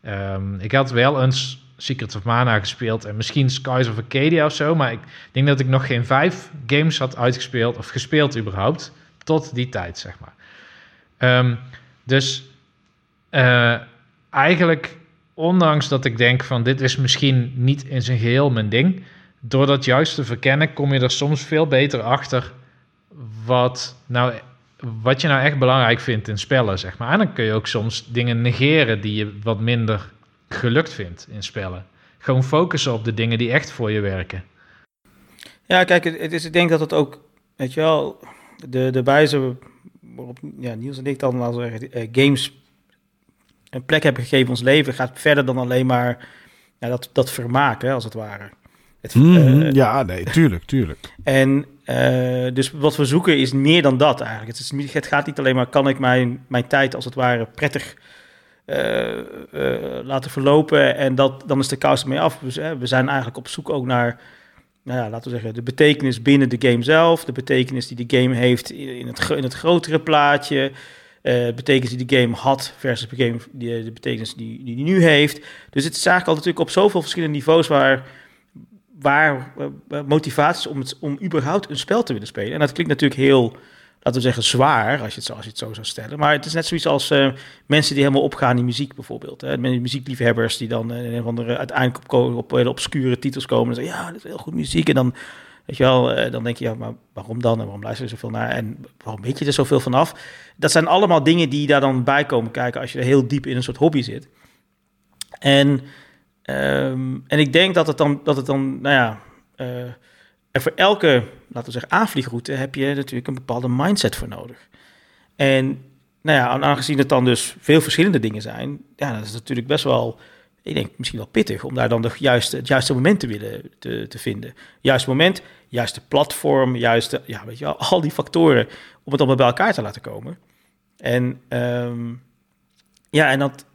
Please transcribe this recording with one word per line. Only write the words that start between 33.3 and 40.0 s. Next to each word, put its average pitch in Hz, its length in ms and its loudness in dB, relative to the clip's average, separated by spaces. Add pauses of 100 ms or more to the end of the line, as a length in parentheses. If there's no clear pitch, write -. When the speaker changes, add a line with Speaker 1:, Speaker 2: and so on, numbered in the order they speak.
Speaker 1:
die 117 140 0
echt 143 180 0
voor 110 200 -4
je 107 100 0
werken. 92 440 -6 (1200)
Speaker 2:
Ja, 180 180 4
kijk, 175 200 4
het, 165 160 -4
het 160 120 -6
is, 165 120 -4
ik 160 80 -12
denk 175 180 4
dat 160 100 4
het 156 120 -2
ook, 151 280 0 (360)
weet 131 180 -6
je 156 60 -4
wel, 156 400 0 (480)
de, 127 220 0
de 127 120 0
wijze 135 520 4 (460)